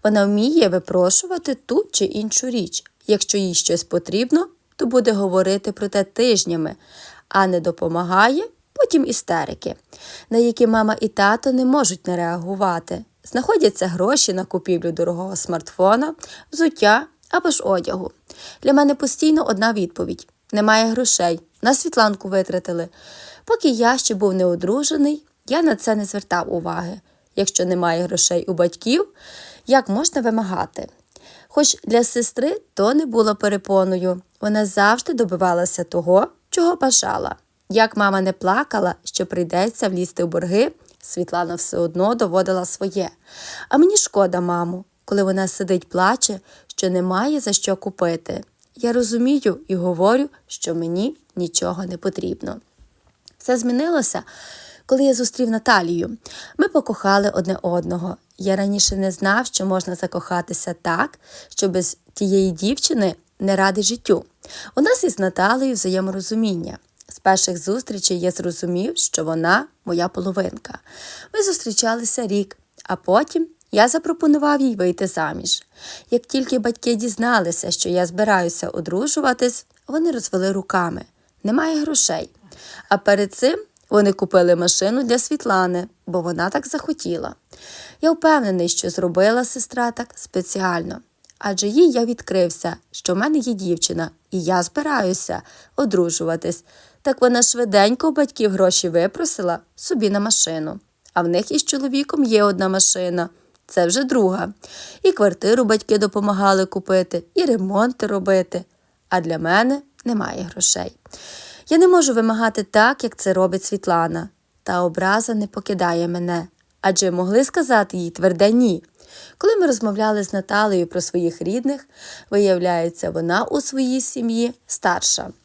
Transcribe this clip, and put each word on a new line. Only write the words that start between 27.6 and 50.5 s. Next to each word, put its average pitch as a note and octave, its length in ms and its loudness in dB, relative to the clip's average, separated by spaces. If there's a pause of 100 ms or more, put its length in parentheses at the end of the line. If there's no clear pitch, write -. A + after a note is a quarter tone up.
немає F3 380 0
грошей F3 420 -2
у F#3+ 80 -4
батьків, G3+ 560 0 (580)
як C4 220 2
можна C#4 320 0
вимагати? A3 680 -4 (600)
Хоч - 360 2
для A#3 200 2
сестри B3+ 560 0 (140)
то G#3+ 200 2
не D#4 120 2
було A3 300 2
перепоною. F#3 840 0 (180)
Вона G#3+ 260 0
завжди G#3+ 460 2
добивалася F3+ 720 0
того, F3+ 420 2 (240)
чого F4 260 2
бажала. - 600 0 (320)
Як A3 280 2
мама G3 240 2
не F#3+ 120 -2
плакала, F#3 600 -2 (100)
що - 220 -6
прийдеться F3+ 600 -2
влізти F3+ 360 -4
в E3+ 40 -4
борги, F3+ 440 0 (300)
Світлана F3 520 -4
все F3+ 240 -2
одно F3 360 0
доводила F#3 500 0
своє. F#3+ 460 -4 (580)
А C4+ 100 2
мені F#4+ 180 6
шкода F#3 440 2
маму, F3 440 -4 (200)
коли G3+ 180 0
вона F#3+ 260 0
сидить, F#3 400 0
плаче, G3 520 0 (260)
що - 240 -4
немає F#3 500 0
за G#3 120 -2
що G3 240 -2
купити. E3+ 680 -4 (320)
Я A#3+ 160 -2
розумію A#3+ 680 0 (100)
і F#3+ 80 -2
говорю, F#3 520 2 (180)
що - 280 -8